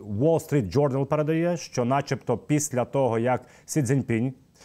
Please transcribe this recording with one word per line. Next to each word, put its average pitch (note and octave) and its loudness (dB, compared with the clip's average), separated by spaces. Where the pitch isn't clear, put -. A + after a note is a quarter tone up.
Wall C3 0
Street A#2 0
Journal C#3 2
передає, D#3+ 0
що - -4
начебто C3 -2
після C#3+ -2
того, A#2+ 0
як A#2+ 0
Сі D#3 -2
Цзіньпінь, B2+ 0